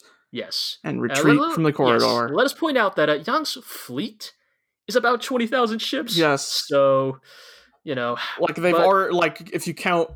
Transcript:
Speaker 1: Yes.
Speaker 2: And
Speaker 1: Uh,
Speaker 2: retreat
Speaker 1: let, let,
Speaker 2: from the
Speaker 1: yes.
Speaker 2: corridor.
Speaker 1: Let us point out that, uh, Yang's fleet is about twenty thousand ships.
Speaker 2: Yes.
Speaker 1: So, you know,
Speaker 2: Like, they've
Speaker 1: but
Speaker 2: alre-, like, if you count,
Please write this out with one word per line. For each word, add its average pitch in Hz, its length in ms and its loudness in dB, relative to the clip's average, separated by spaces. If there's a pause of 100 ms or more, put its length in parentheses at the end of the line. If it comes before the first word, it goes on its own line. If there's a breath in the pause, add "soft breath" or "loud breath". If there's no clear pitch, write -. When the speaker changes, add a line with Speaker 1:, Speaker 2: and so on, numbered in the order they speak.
(320 soft breath)
Speaker 1:
Yes. - 500 -8
Speaker 2:
And 135 160 -6
Speaker 1:
Uh, 120 40 -4
Speaker 2:
retreat 147 360 4
Speaker 1:
let, 147 100 0
let, 330 60 -4
Speaker 2:
from 165 100 0
the 151 60 2
Speaker 1:
yes. 139 60 -2
Speaker 2:
corridor. 117 580 2
Speaker 1:
Let 233 120 2
us 277 60 -2
point 311 260 -2
out 202 180 0
that, 151 120 2
uh, 147 180 2
Yang's 285 260 -2 (120)
fleet - 680 -10 (560)
is 208 80 0
about 240 260 0
twenty 240 240 -2
thousand 233 320 0
ships. 233 380 -6
Speaker 2:
Yes. 147 500 0
Speaker 1:
So, 135 540 2 (640 loud breath)
you 151 100 -6
know, 120 220 -4 (240 loud breath)
Speaker 2:
Like, 160 160 0
they've 170 180 2
Speaker 1:
but 170 140 4
Speaker 2:
alre-, 190 240 2
like, 170 400 -2
if 170 160 -6
you 151 60 -4
count, 175 420 0